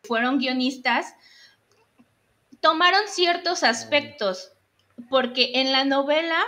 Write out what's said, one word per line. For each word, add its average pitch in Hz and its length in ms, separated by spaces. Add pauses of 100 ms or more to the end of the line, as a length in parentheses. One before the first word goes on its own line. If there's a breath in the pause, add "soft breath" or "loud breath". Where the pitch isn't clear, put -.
fueron 240 320
guionistas, 254 760 (1500 soft breath)
tomaron 359 460
ciertos 349 560
aspectos, 202 880 (580)
porque 247 460
en 262 160
la 269 140
novela, 294 640